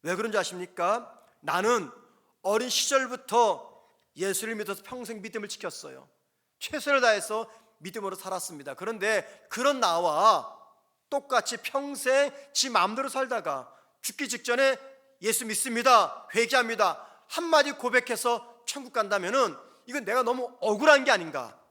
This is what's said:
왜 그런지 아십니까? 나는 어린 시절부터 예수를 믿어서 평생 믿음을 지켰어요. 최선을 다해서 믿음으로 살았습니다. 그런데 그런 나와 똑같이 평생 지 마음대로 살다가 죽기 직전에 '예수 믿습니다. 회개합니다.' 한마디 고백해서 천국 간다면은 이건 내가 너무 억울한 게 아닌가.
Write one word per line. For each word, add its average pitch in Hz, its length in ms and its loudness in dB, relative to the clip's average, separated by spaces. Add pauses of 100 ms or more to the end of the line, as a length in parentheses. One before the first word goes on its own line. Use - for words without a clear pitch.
왜 170 120 -2
그런지 214 240 -2
아십니까? 180 800 -4 (200)
나는 185 500 0 (520)
어린 226 260 0
시절부터 240 1000 0 (480)
예수를 196 380 -4
믿어서 202 300 -8
평생 226 380 -12
믿음을 208 260 -10
지켰어요. 139 600 -12 (500)
최선을 285 420 0
다해서 214 500 0 (280)
믿음으로 190 380 -8
살았습니다. 170 580 -10
그런데 208 760 -4
그런 262 320 0
나와 175 760 4 (500)
똑같이 269 500 -2
평생 277 760 0 (200)
지 269 180 0
마음대로 220 380 0
살다가 202 680 -6 (280)
죽기 - 260 -8
직전에 254 500 0 (440)
'예수 226 240 -2
믿습니다. 226 880 2
회개합니다.' 226 720 2 (220)
한마디 311 440 4
고백해서 240 960 -2
천국 254 260 -10
간다면은 202 640 0 (300)
이건 247 180 -8
내가 233 180 0
너무 247 380 -4
억울한 208 440 6
게 262 60 4
아닌가. 151 480 -2 (120)